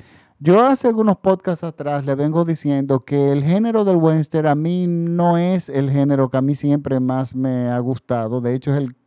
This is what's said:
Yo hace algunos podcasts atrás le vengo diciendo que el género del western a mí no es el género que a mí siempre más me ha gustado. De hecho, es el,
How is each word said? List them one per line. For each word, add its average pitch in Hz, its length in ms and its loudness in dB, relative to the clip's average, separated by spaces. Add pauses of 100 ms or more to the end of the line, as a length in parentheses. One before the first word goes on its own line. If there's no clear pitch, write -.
(440)
Yo 190 220 6
hace 262 220 2
algunos 220 300 2
podcasts 185 460 -2
atrás 143 400 -4
le 139 120 -2
vengo 156 300 0
diciendo 139 600 -2
que 143 260 2
el 143 120 0
género 214 420 0
del 190 120 4
western 160 500 2
a 147 80 4
mí 175 320 -2
no 170 500 0
es 180 320 -2
el 139 220 -2
género 139 400 2
que 131 60 -2
a 131 40 0
mí 139 140 0
siempre 143 440 0
más 127 360 -2
me 127 340 -2
ha 123 80 -2
gustado. 123 640 -4
De 120 140 -2
hecho, 135 160 -4
es 143 80 0
el, 131 160 -6 (120)